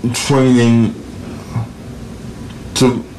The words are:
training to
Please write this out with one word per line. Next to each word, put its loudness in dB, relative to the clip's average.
training 4
to 2